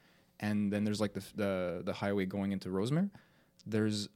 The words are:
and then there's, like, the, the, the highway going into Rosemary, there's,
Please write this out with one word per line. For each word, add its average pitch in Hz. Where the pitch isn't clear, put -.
and 104
then 104
there's, 104
like, 101
the, 95
the, 92
the 92
highway 101
going 98
into 95
Rosemary, 135
there's, 107